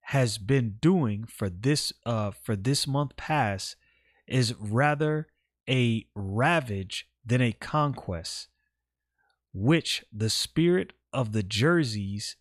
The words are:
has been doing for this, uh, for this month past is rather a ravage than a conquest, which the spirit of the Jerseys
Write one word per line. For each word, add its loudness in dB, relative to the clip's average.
has 2
been 0
doing 4
for -6
this, -2
uh, -2
for -4
this 0
month -2
past -2
is 2
rather 0
a 2
ravage -2
than 2
a 2
conquest, -4
which 0
the -2
spirit 0
of -2
the 0
Jerseys 0